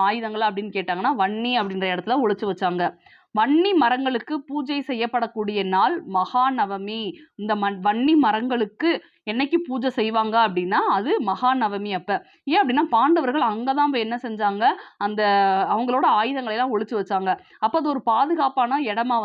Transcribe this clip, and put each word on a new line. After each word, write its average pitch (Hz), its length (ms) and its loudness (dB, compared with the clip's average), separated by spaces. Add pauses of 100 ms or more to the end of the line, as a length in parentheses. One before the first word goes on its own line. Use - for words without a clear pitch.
ஆயுதங்களை 220 420 -2
அப்படின்னு 202 280 -6
கேட்டாங்கன்னா 185 440 -2
வன்னி 220 400 -2
அப்படின்ற 190 320 -2
இடத்துல 208 320 -2
ஒளிச்சு 208 260 0
வச்சாங்க. 175 400 -2 (480)
வன்னி 311 320 4 (120)
மரங்களுக்கு 254 520 0 (140)
பூஜை 285 400 -4
செய்யப்படக்கூடிய 226 720 -4 (160)
நாள் 233 200 2 (220)
மகாநவமி. 208 840 -2 (400)
இந்த 214 200 -2
மண்-, 202 260 -2
வன்னி 240 260 2 (120)
மரங்களுக்கு 233 640 0 (420)
என்னைக்கு 277 260 0 (100)
பூஜை 254 300 -2
செய்வாங்க 220 380 0 (100)
அப்படின்னா 185 340 0 (160)
அது 214 160 0 (160)
மகாநவமி 208 720 0
அப்ப. 180 140 -6 (400)
ஏன் 359 100 4
அப்படின்னா 269 220 2 (120)
பாண்டவர்கள் 269 560 2
அங்கதான் 269 420 0
போய் 233 120 0
என்ன 233 180 -6
செஞ்சாங்க, 214 400 -2 (420)
அந்த 208 160 -2 (520)
அவங்களோட 247 320 0 (140)
ஆயுதங்களை 247 360 -2
எல்லாம் 254 200 -2
ஒளிச்சு 220 220 -2
வச்சாங்க. 190 340 -2 (340)
அப்ப 277 160 2
அது 294 120 0
ஒரு 262 160 -4
பாதுகாப்பான 269 680 2 (120)
இடமா 233 340 0